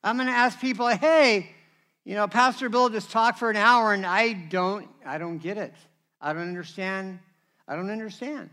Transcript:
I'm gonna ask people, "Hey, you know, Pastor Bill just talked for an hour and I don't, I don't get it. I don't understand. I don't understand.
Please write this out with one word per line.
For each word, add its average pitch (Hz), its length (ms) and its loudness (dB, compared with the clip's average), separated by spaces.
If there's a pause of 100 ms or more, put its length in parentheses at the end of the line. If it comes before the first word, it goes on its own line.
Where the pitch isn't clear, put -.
I'm 214 140 0
gonna 254 160 -2
ask 247 280 2
people, 240 280 -2
"Hey, 254 640 4 (500)
you 190 100 -8
know, 208 120 0
Pastor 247 420 2
Bill 247 200 4
just 214 220 -6
talked 226 280 2
for 233 120 -2
an 214 60 -2
hour 220 360 6
and 196 120 0
I 214 280 2
don't, 185 560 -4 (180)
I 139 120 -6
don't 170 200 -8
get 175 180 -8
it. 165 180 -8 (460)
I 147 120 -6
don't 165 100 -6
understand. 185 800 -8 (480)
I 147 80 -6
don't 185 140 -6
understand. 220 640 -10